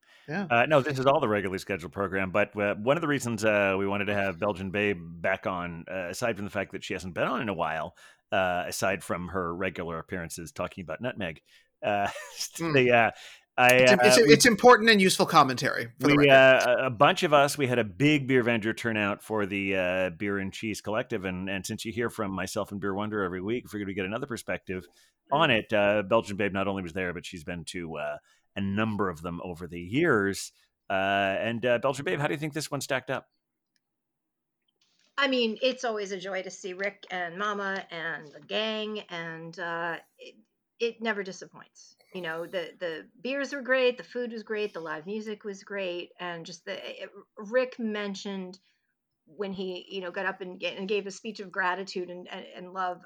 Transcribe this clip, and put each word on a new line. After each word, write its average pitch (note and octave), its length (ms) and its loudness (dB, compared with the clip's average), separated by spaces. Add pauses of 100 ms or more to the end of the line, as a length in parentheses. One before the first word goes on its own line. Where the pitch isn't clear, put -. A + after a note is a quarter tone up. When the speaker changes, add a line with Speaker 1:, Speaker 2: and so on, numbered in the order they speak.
(280)
Speaker 1:
Yeah. F3 220 -6
Speaker 2:
Uh, A#2+ 160 6
no, D3 140 4
this C3 180 -4
is C3 80 2
all C#3+ 140 6
the B2+ 80 0
regularly G2 300 0
scheduled F2+ 340 -6
program, F#2+ 380 -2
but, G#2 280 2
uh, G2+ 180 2
one A#2+ 200 2
of F3 40 -4
the D#3+ 80 -4
reasons, A#2 360 -2
uh, G2+ 340 4
we G2 80 0
wanted G2+ 200 -2
to G2+ 80 -2
have G2 240 -2
Belgian F#2+ 320 -2
Babe G2+ 280 0 (220)
back F#2+ 260 -2
on, F2 440 -6
uh, F#2 180 -6
aside A2+ 280 -4
from G2+ 80 -8
the F#2+ 80 -8
fact G2 200 -4
that F#2 120 -10
she - 100 -8
hasn't F2 200 -8
been A#2 120 0
on A3 160 -4
in A2+ 60 -4
a G2 60 -2
while, D#2+ 420 -4 (340)
uh, F2+ 360 2
aside F#2+ 360 -2
from F2+ 260 -6
her E2+ 260 -4
regular F2 440 -6
appearances E2 540 -10
talking F2+ 300 -8
about D#2 200 -8
nutmeg, G2 400 -6 (420)
uh, G2+ 240 0 (140)
<laughs> - 160 -16 (200)
Speaker 1:
Mm. E3 160 -2
Speaker 2:
the, B2+ 180 4
uh, A#2 180 4 (480)
I, B2 160 8
Speaker 1:
It's, B2+ 180 8
it's, B2 260 8
Speaker 2:
uh, A#3 80 8
we G#3+ 60 10
Speaker 1:
it's A3+ 140 8
important A#3 420 8
and G#3 140 8
useful F#3 240 4
commentary, C3 600 4 (120)
for - 80 2
the D3 80 8
Speaker 2:
we, C#3+ 120 8
Speaker 1:
record. C3+ 40 10
Speaker 2:
uh, C3 520 10
a, - 20 0
a B2+ 40 0
bunch C#3+ 340 4
of D3 100 4
us, C#3+ 240 6
we C#3 80 2
had B2 140 2
a A2 40 2
big C3 440 2
Beer C3 160 4
Venger A2 300 0
turnout G#2+ 500 -2
for G#2+ 220 0
the, G2 300 -2
uh, F#2 340 0
Beer G2+ 280 -4
and F#2+ 140 -6
Cheese G#2+ 280 -8
Collective, G#2+ 440 -4
and, F#2+ 260 -4
and F#2+ 160 -6
since A2 180 -8
you A2 80 -8
hear A#2 160 -2
from G#2 220 -6
myself F#2+ 420 -6
and G2+ 80 -8
Beer G2 140 -4
Wonder G#2 300 -4
every F2+ 180 -6
week, A2+ 260 -6
figured G#2 200 -8
we'd G2 60 -8
get F#2+ 120 -4
another A#2 200 -6
perspective F#2 600 -8 (460)
on D3+ 160 4
Speaker 3:
Mm. A#2 100 4
Speaker 2:
it. - 140 -4
Uh, G#2 300 4
Belgian G#2 340 0
Babe G2 160 0
not G2 160 0
only G2 160 -4
was D#2+ 80 -10
there, F2+ 200 -4
but E2+ 140 -10
she's F2 160 -14
been E2+ 240 -10
to, E2 300 -8
uh, D2 200 -6 (400)
a G2+ 40 -6
number G2+ 480 0
of D#2+ 140 -8
them E2+ 220 -8
over F2 240 -10
the F2 120 -10
years. G#2 720 0 (380)
Uh, G2 40 -2 (460)
and, A2+ 260 -4
uh, A#2+ 140 4
Belgian C3+ 260 -2
Babe, F#3 140 -2
how C#3+ 80 -2
do D#3 80 0
you D3+ 60 -6
think D3+ 120 -6
this D3 160 -6
one C#3+ 120 -4
stacked B2+ 280 -4
up? B2+ 200 -6 (1900)
Speaker 3:
I C#4 120 2
mean, A#3 340 0
it's B3+ 220 0
always G#3 280 -4
a G3 60 -6
joy F#3 240 -6
to F#3 80 -10
see F#3 220 -12
Rick G3 400 -8
and F3 260 -6
Mama G3+ 520 -4
and D#3+ 420 -8
the D3+ 80 -20
gang, G#3+ 680 -6
and, E3 500 -10
uh, E3+ 400 -6 (200)
it, - 160 -20 (460)
it A3+ 200 -2
never G#3+ 220 -4
disappoints. - 720 -16 (200)
You F#3 80 -8
know, E3 240 -6
the, E3+ 240 -6 (100)
the D#3+ 260 -8 (160)
beers C4+ 300 -4
were C#4+ 100 -8
great, B3 360 2
the - 40 -16
food B3 300 -8
was A3 100 -10
great, G#3 320 -4
the E3+ 60 -10
live D#3 260 -8
music G#3+ 380 -8
was G3 180 -12
great, F#3 560 -8
and E3+ 260 -10
just E3+ 200 -18
the, - 100 -10 (280)
it, - 80 -16 (260)
Rick B3 420 -2
mentioned G3+ 800 -6 (680)
when G3 260 -8
he, F#3 360 -8
you G3 120 -8
know, F3+ 100 -8
got G3 160 -4
up F#3+ 140 -6
and F3+ 180 -12
ga-, D#3+ 180 -6
and F#3+ 120 -8
gave G3+ 180 -2
a G3 60 -8
speech G#3+ 260 -12
of G3 140 -14
gratitude F#3 580 -4
and, F3+ 180 -12
and, F#3 160 -14 (120)
and F3+ 160 -14
love, F3+ 340 -6